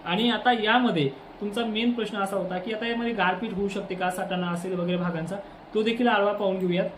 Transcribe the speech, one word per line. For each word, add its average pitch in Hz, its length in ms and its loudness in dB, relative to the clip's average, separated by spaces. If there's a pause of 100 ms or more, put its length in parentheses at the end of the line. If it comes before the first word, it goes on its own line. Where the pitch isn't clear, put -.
आणि 208 260 2
आता 226 220 4
यामध्ये 214 560 4 (320)
तुमचा 208 240 -2
मेन 226 280 0
प्रश्न 220 260 -2
असा 196 180 0
होता 180 220 -2
की 220 140 -4
आता 226 140 -4
यामध्ये 233 260 -2
गारपीट 185 420 0
होऊ 202 140 0
शकते 190 260 -4
का, 180 160 0
सटाणा 180 380 -2
असेल 175 300 -2
वगैरे 175 180 0
भागांचा, 175 400 -4 (380)
तो 214 80 2
देखील 233 260 2
आढावा 202 240 4
पाहून 190 260 0
घेऊयात. 180 280 2 (120)